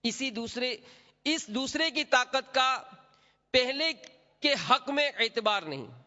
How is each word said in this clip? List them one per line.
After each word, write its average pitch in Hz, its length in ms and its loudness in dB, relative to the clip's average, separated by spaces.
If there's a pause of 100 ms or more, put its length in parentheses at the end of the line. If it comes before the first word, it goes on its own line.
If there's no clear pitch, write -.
اسی 254 260 -4
دوسرے، 233 480 -4 (460)
اس 302 240 -2
دوسرے 269 440 -2
کی 285 120 -4
طاقت 254 500 0
کا 262 300 2 (680)
پہلے 269 420 2 (460)
کے 285 140 2 (160)
حق 254 200 4
میں 285 300 2
اعتبار 214 420 0
نہیں۔ 139 240 -8 (220)